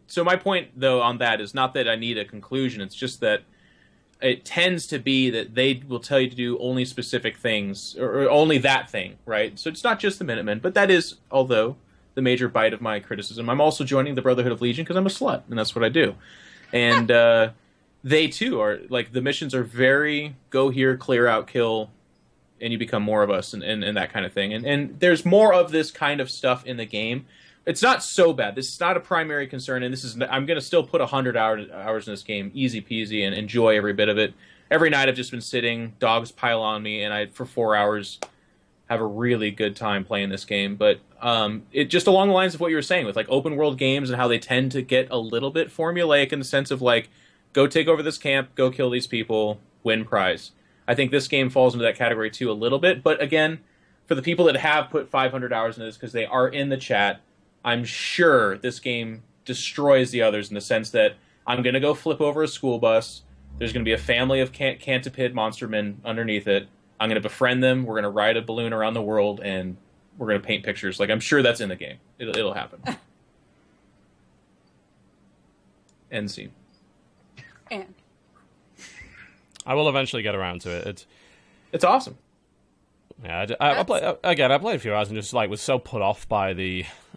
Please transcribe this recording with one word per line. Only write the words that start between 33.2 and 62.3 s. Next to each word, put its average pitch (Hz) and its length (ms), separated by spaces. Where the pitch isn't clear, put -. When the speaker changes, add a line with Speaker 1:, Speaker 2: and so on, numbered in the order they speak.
Speaker 1:
and 98 80
enjoy 110 400
every 104 180
bit 104 140
of 104 100
it. 107 160
Every 156 180
night 135 200
I've 127 60
just 127 160
been 120 100
sitting, 117 580
dogs 117 320
pile 117 300
on 107 200
me, 107 220
and 104 100
I, 104 140
for - 180
four 110 300
hours, 104 440
have 113 120
a 113 40
really 110 460
good 104 240
time 101 300
playing 101 240
this 98 160
game. 101 320
But, 104 240
um, 110 420
it 147 160
just 175 180
along 196 220
the 190 40
lines 185 220
of 147 60
what 170 80
you 160 80
were 147 40
saying 170 240
with, 101 120
like, 110 100
open 139 300
world 147 200
games 135 320
and 123 80
how 123 120
they 117 100
tend 131 320
to 135 100
get 131 300
a 127 80
little 117 320
bit 160 160
formulaic 160 640
in 143 80
the 131 60
sense 135 260
of, 131 100
like, 120 280
go 143 160
take 156 220
over 156 120
this 151 160
camp, 135 380
go 131 160
kill 127 180
these 123 180
people, 107 520
win 110 220
prize. 92 460
I 127 80
think 131 160
this 139 160
game 135 220
falls 127 240
into 120 100
that 113 140
category 113 340
too 123 180
a 107 40
little 120 260
bit. 175 240
But 151 180
again, 156 380
for 165 100
the 131 60
people 170 240
that 143 100
have 147 340
put - 200
five 131 220
hundred 127 200
hours 113 240
into 117 100
this 110 120
'cause 123 160
they 117 120
are 127 220
in 139 220
the 135 80
chat, 101 420
I'm 120 180
sure 117 720
this 123 220
game 113 440
destroys 131 680
the 123 100
others 104 280
in 104 60
the 101 60
sense 110 300
that 107 240
I'm 123 180
gonna 127 180
go 147 120
flip 151 280
over 147 220